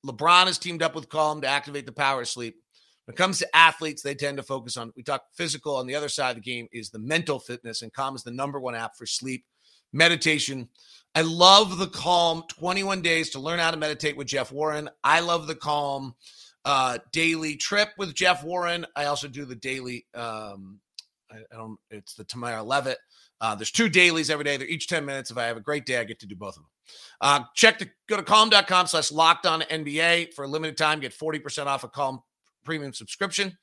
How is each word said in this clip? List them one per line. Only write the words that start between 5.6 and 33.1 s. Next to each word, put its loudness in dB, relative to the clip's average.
On -4
the -6
other -4
side -2
of -4
the -16
game -8
is -12
the -14
mental -2
fitness, -10
and -14
Calm -6
is -14
the -12
number -6
one -6
app -8
for -14
sleep, -8
meditation. 0
I 2
love 8
the 0
Calm 2
twenty-one -4
days 2
to -10
learn -4
how 2
to -4
meditate -2
with -10
Jeff -4
Warren. -4
I 6
love 0
the -6
Calm, -4
uh, 2
daily 0
trip 0
with -6
Jeff 2
Warren. -2
I -2
also -4
do -12
the -12
daily, -8
um, -12
I, -20
I -20
don't, -14
it's -18
the -18
Tamara -8
Levitt. -2
Uh, 0
there's -6
two 4
dailies 6
every -2
day. 0
They're -8
each -6
ten -2
minutes. -8
If -8
I -2
have -4
a -16
great -6
day, 0
I -2
get -10
to -18
do -14
both -12
of -20
them. -20
Uh, 4
check 6
the, -8
go 0
to -4
calm 6
dot 6
com 4
slash 0
locked 4
on 0
N -6
B -4
A 2
for -10
a -10
limited -6
time. 2
Get -8
forty -6
percent -6
off -2
a -12
Calm -4
premium -6
subscription. -4